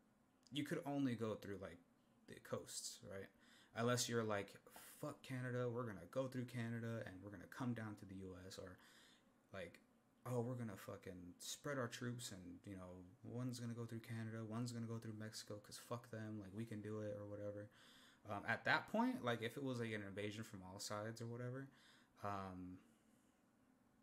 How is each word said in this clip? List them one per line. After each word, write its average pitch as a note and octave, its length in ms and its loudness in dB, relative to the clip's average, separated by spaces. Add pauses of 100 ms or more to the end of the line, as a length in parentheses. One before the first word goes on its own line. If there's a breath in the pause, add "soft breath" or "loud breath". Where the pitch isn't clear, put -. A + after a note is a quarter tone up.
(520)
you C#3+ 120 2
could D#3 200 2
only C#3 300 4
go A2 220 2
through, F#2+ 260 -4
like, E2+ 160 -6 (480)
the - 140 -10
coasts, - 600 -4 (100)
right? G2 180 -6 (480)
Unless A#2+ 320 6
you're A#2 160 6
like, G#2 300 4 (460)
"Fuck - 220 -4
Canada, B2 460 2
we're A#2+ 180 2
gonna F#2 240 -4
go C3 180 4
through B2+ 180 2
Canada A#2 600 2
and F#2 160 -8
we're G2+ 80 -6
gonna - 160 -8
come B2 280 2
down A2 220 0
to G#2+ 100 -10
the F#2+ 100 -6
U F#2+ 200 -4 (100)
S," F#2+ 120 -6
or, F#2 200 -6 (760)
like, F2+ 260 -4 (460)
"Oh, B2 140 4
we're B2 140 2
gonna A2+ 220 -2
fucking F2+ 600 -6
spread - 400 -2
our A#2+ 100 2
troops A#2+ 440 -2
and, F2+ 320 -8
you G2+ 120 -4
know, F2+ 260 -8 (220)
one's A#2+ 340 -2
gonna A#2+ 160 -2
go A#2 120 -2
through A2+ 140 -2
Canada, A2+ 440 -2
one's A#2 280 2
gonna A#2 140 0
go A2+ 120 0
through A2+ 160 -2
Mexico, G#2+ 440 -4
'cause - 200 -10
fuck - 320 -4
them, A2 300 -2
like, F#2+ 140 -6
we A2+ 120 0
can A2 160 -2
do G#2+ 180 0
it," G#2 180 0
or G#2 80 -4
whatever. G#2 420 -2 (600)
Um, G2+ 180 0
at A2+ 200 4
that D3+ 220 6
point, A#3+ 360 4
like, A#2+ 180 4
if A2+ 140 0
it C#3+ 80 0
was, B2+ 160 2
like, A2+ 120 2
an G#2+ 100 0
invasion G#2 420 0
from F#2+ 180 -8
all F#2 160 -8
sides G#2+ 440 0
or A#2 40 -2
whatever, B2 420 -4 (540)
um, F#2 560 -2 (1200)